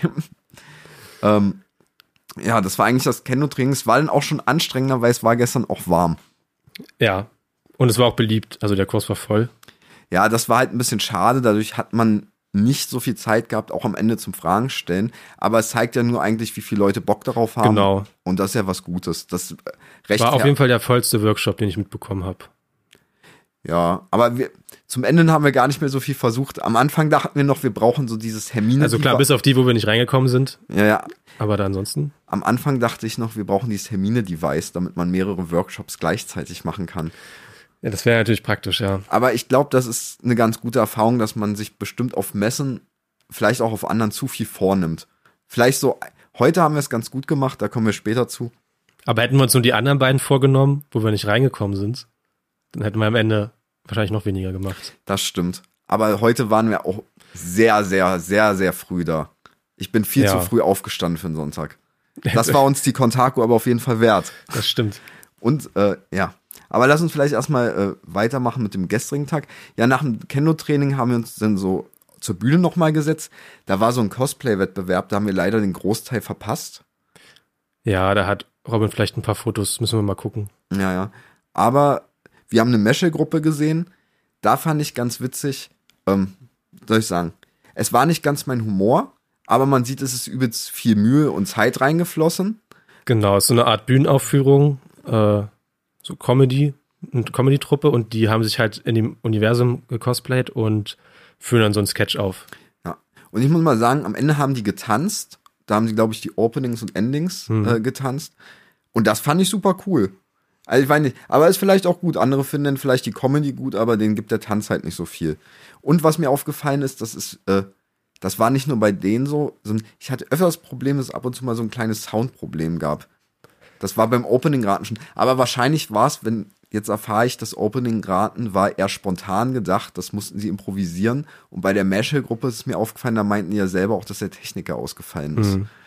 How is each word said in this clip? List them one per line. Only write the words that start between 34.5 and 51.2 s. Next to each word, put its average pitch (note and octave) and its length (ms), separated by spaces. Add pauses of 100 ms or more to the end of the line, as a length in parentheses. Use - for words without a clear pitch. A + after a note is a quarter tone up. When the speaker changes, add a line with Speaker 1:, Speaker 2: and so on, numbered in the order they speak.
Speaker 1:
damit F2 240
man F2 140
mehrere F#2 400
Workshops - 480
gleichzeitig F2 640
machen E2+ 220
kann. D#2+ 240 (720)
Speaker 2:
Ja, A#2+ 80
das G2+ 160
wäre A#2 120
natürlich A2 260
praktisch, - 360
ja. G2 280
Speaker 1:
Aber A#2 260
ich - 140
glaub, C#3 220
das B2+ 160
ist - 380
eine B2 120
ganz A2+ 240
gute A#2+ 180
Erfahrung, A2+ 400
dass A2 180
man G#2 200
sich G#2 200
bestimmt - 400
auf - 180
Messen, B2 460 (500)
vielleicht A2+ 300
auch A2+ 120
auf - 180
anderen, G#2+ 220
zu - 160
viel A2 180
vornimmt. F#2 640 (400)
Vielleicht B2 320
so, C3+ 180 (400)
heute E3 240
haben D3+ 140
wir - 40
es C#3 80
ganz A2+ 220
gut C3+ 160
gemacht, C3+ 340
da G#2+ 80
kommen A2+ 180
wir G#2 60
später A2+ 360
zu. A#2+ 220 (540)
Speaker 2:
Aber A2+ 180
hätten B2+ 140
wir C3+ 60
uns B2 120
nur B2+ 80
die A#2+ 120
anderen C3+ 240
beiden C3+ 220
vorgenommen, C#3 720
wo A2+ 120
wir A2 60
nicht G#2 160